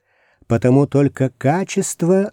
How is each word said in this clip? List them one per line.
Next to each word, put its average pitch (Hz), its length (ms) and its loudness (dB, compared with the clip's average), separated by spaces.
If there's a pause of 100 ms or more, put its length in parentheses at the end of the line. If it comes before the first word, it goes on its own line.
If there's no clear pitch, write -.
(460)
потому 127 400 2
только 135 440 -2
качество, 185 1040 -2